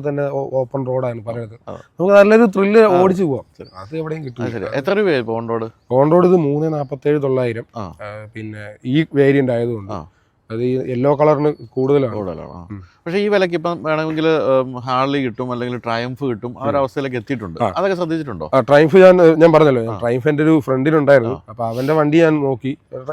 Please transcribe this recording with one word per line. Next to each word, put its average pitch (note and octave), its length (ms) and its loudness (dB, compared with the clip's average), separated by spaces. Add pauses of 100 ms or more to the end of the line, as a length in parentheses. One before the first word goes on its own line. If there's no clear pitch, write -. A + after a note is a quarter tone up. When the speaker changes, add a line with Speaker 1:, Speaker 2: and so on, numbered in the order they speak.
Speaker 1:
തന്നെ C#3+ 140 -4
ഓ-, C#3 300 -6
ഓപ്പൺ C3 340 -4
റോഡാണ് B2+ 360 -6
പറയുന്നത്. A2+ 440 -12
Speaker 2:
ആ. - 40 -14
Speaker 1:
നമുക്ക് - 440 0
നല്ലൊരു G#3+ 300 6
ത്രില്ല് G3+ 360 2
Speaker 2:
ആ. F#3 200 4
Speaker 1:
ഓടിച്ചു F#3+ 220 2
പോവാം. C3+ 220 -4 (120)
Speaker 2:
ശരി. F#2+ 180 -20
Speaker 1:
അത് G#2+ 220 -12
എവിടെയും D#3 240 -8
Speaker 2:
ആ, - 20 -14
Speaker 1:
കിട്ടില്ല. B2 280 -8
Speaker 2:
ശരി. G#2+ 220 -8
എത്ര C#3+ 200 -2
രൂപയായി F#3+ 260 2
ഇപ്പൊ A2+ 200 -4
on A#2 80 -8
road? A2+ 180 -4
Speaker 1:
On C3 460 0
road F3 140 4
ഇത് F3+ 100 4
മൂന്ന് D#3 380 0
നാപ്പത്തേഴ് D3 480 -4
തൊള്ളായിരം. B2+ 440 -4 (100)
Speaker 2:
ആ. A2+ 60 -10
Speaker 1:
ആ, G#2 540 -14
പിന്നെ G#2+ 340 -14 (160)
ഈ D3 280 0
വേരിയന്റ് C#3 380 4
ആയതുകൊണ്ട് A#2 420 -4
Speaker 2:
ആ. E2+ 160 -12 (420)
Speaker 1:
അത് A2+ 120 -6
ഈ B2+ 260 -4
യെല്ലോ C3 260 0
കളറിന് D3 380 2 (160)
കൂടുതലാണ്. C3 460 0
Speaker 2:
കൂടുതലാണ്. E2 360 -10
ആ. E2+ 200 -18
Speaker 1:
ഉം. G2+ 120 -14 (220)
Speaker 2:
പക്ഷേ F3 140 -4
ഈ G#3 80 -2
വിലക്ക് F#3+ 260 0
ഇപ്പം E3+ 300 -6
വേണമെങ്കിൽ, D#3 440 -2
ഉം, C3 500 0
ഹാർലി C3 400 -2
കിട്ടും, B2+ 340 -6
അല്ലെങ്കിൽ B2 260 -6
ട്രയംഫ് A#2+ 480 -6
കിട്ടും, A#2+ 340 -8
ആ C3 40 -12
ഒരു C#3+ 140 -2
Speaker 1:
ഉം. - 0 -
Speaker 2:
അവസ്ഥയിലേക്ക് C3+ 400 -4
എത്തിയിട്ടുണ്ട്. G#2 460 -8
Speaker 1:
ആ. G2 140 -2
Speaker 2:
അതൊക്കെ F#3+ 180 -2
ശ്രദ്ധിച്ചിട്ടുണ്ടോ? D#3 580 -6
Speaker 1:
ആ, C3+ 60 4
ട്രയംഫ് C#3+ 380 4
ഞാൻ, F#3 200 10
ഞാൻ E3 340 6
പറഞ്ഞല്ലോ, D3 300 4
ഞാൻ A2+ 120 -6
Speaker 2:
ആ. F#2+ 60 -10
Speaker 1:
ട്രയംഫ് A#2+ 280 -2
എൻ്റെ D3+ 160 0
ഒരു D#3 160 4
ഫ്രണ്ടിനുണ്ടായിരുന്നു. C3 760 2
Speaker 2:
ആ. - 140 -18
Speaker 1:
അപ്പൊ A2+ 160 -10
അവന്റെ B2+ 280 -4
വണ്ടി D#3 280 2
ഞാൻ D#3 180 2
നോക്കി, C3+ 380 -6 (360)